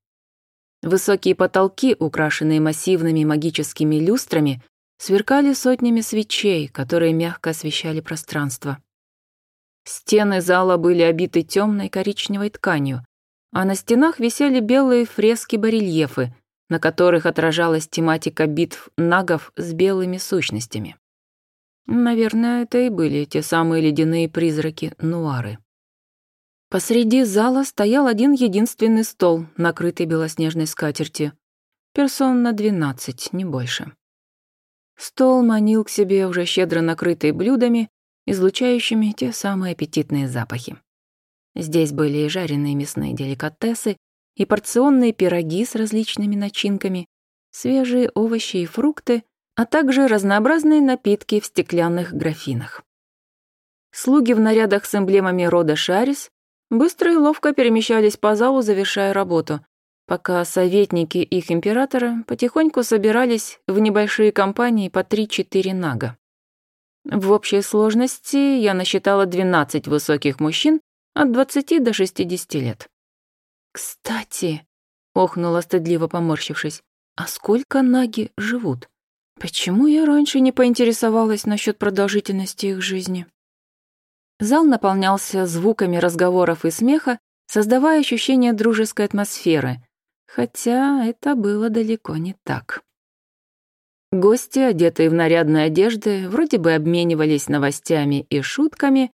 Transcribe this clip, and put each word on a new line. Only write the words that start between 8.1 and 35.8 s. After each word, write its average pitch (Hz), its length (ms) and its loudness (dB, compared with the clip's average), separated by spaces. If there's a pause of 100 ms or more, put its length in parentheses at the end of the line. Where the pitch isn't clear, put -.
Стены 208 560 0
зала 180 360 2
были 170 260 2
обиты 165 400 0
темной 196 460 -2
коричневой 202 640 -6
тканью, 139 560 -4 (460)
а 190 120 -2
на 190 120 0
стенах 294 420 2
висели 254 400 0
белые 247 460 4
фрески-барельефы, 208 1300 0 (340)
на 165 120 -2
которых 175 460 2
отражалась 165 600 0
тематика 160 640 -2
битв 165 480 -4
нагов 175 580 0
с 170 180 -8
белыми 185 460 0
сущностями. 117 800 -6 (880)
Наверное, 233 760 0
это 247 160 -2
и 247 120 2
были 147 340 -2
те 151 180 -4
самые 165 400 0
ледяные 160 460 2
призраки 156 680 -4
Нуары. 143 600 -4 (1120)
Посреди 233 540 2
зала 233 400 0
стоял 254 420 0
один 247 260 2
единственный 220 720 2
стол, 165 440 0 (100)
накрытый 170 500 -2
белоснежной 160 600 -2
скатертью. 151 640 -6 (600)
Персон 262 500 0
на 233 100 0
двенадцать, 165 800 -4
не 185 120 -6
больше. 131 480 -6 (1040)
Стол 254 460 2
манил 220 400 2